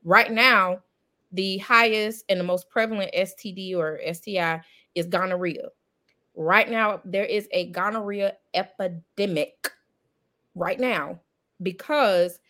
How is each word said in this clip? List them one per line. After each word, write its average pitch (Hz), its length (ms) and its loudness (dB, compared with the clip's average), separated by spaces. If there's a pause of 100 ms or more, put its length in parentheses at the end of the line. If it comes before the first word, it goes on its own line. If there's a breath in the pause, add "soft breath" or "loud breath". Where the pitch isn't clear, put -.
Right 202 280 6
now, 208 500 4 (500)
the 190 260 -2
highest 220 720 2
and 185 120 2
the 175 40 -2
most 180 240 -2
prevalent 220 460 -2
S 185 200 -2
T 202 180 -12
D 185 220 -8
or 156 280 -2
S 170 180 -6
T 196 200 -4
I 165 200 0 (360 soft breath)
is 170 100 -2
gonorrhea. 180 600 -2 (680)
Right 180 340 2
now, 220 360 0
there 196 200 -2
is 208 280 -2
a 180 140 -2
gonorrhea 202 720 -4 (180)
epidemic 180 1160 -4 (840)
right 180 240 -4
now 185 400 -2 (420)
because 185 880 0